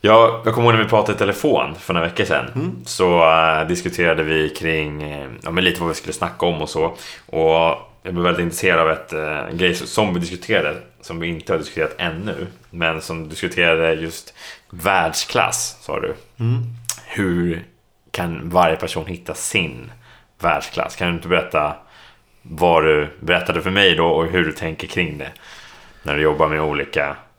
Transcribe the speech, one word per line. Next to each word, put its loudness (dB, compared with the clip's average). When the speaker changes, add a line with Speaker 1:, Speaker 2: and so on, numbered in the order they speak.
Speaker 1:
Ja, 6
jag 2
kommer 4
ihåg 6
när 4
vi -2
pratade 2
i -10
telefon 0
för -6
några 0
veckor -2
sedan. 0
Speaker 2:
Mm. -4
Speaker 1:
Så, 4
eh, 4
diskuterade 0
vi 0
kring, -4
eh, -10
ja, -8
men 0
lite 2
vad -2
vi -2
skulle -10
snacka -4
om 0
och -6
så. 0
Och 2
jag -8
blev -2
väldigt 2
intresserad 2
av 4
ett, -6
eh, -4
en -8
grej 2
som -2
vi -2
diskuterade, -2
som -12
vi -6
inte -4
har 0
diskuterat -4
ännu, -6
men -2
som -8
diskuterade 2
just -8
världsklass, 0
sa -6
du. -6
Speaker 2:
Mm. 0
Speaker 1:
Hur -2
kan -6
varje 4
person -6
hitta -10
sin -4
världsklass? -2
Kan -2
du 0
inte -8
berätta 0
vad 4
du 4
berättade 0
för -2
mig 6
då 2
och 2
hur 2
du -2
tänker -8
kring -4
det -10
när -2
du 0
jobbar 4
med 0
olika -2